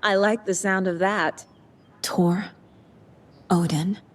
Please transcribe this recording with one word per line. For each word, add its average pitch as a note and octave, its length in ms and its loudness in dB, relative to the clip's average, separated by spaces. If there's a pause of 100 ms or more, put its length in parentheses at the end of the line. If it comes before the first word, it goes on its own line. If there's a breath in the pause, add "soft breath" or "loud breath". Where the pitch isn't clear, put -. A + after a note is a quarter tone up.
I G3+ 120 2
like G#3+ 300 2
the F#3+ 100 -2
sound F#3+ 320 0
of E3+ 120 -2
that. F#3+ 460 -2 (560)
Thor, F3+ 500 0 (960)
Odin E3+ 500 0 (160)